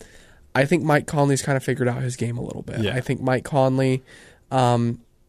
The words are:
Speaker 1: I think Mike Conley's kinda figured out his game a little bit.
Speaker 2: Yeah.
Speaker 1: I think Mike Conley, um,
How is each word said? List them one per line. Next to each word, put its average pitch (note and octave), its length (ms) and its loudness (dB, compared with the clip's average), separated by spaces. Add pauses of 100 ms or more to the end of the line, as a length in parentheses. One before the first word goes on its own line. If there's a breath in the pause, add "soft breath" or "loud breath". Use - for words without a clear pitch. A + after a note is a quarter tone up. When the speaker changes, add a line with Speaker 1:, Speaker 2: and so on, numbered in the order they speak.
(560 soft breath)
Speaker 1:
I C#3 100 4
think D3 180 2
Mike D3+ 240 2
Conley's C#3+ 360 2
kinda C#3 160 0
figured B2+ 280 -2
out B2 140 -2
his B2 140 -4
game A#2 220 -4
a A#2+ 40 -6
little - 220 -10
bit. - 160 -8
Speaker 2:
Yeah. G#2 160 -2
Speaker 1:
I B2+ 60 -2
think - 200 -4
Mike B2+ 220 0
Conley, C3 580 2 (480 soft breath)
um, A#2+ 520 2 (280)